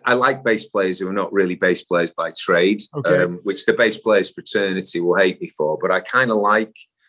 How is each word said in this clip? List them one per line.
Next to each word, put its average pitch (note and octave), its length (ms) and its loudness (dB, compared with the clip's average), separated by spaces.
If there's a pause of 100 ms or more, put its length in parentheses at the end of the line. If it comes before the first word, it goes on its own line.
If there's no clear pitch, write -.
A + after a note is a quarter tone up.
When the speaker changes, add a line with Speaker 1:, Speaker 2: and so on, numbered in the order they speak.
Speaker 1:
I B2 100 2
like C3 300 0
bass A2 220 0
players F#2 320 -2
who F#2 100 -4
are F#2+ 40 -6
not G2 200 -2
really F#2+ 220 0
bass F2+ 280 0
players E2+ 280 0
by E2 260 -6
trade, F#2+ 460 2 (120)
Speaker 2:
Okay. F2+ 280 2
Speaker 1:
um, F2 220 -4
which G2 220 -4
the A2+ 60 4
bass A2 260 0
players G2+ 320 0
fraternity F#2+ 680 -4
will F2 160 2
hate F#2+ 240 2
me F2 80 -8
for, D#2 320 -4
but F#2 100 0
I F#2 100 0
kinda B2 340 0
like G#2+ 400 0 (340)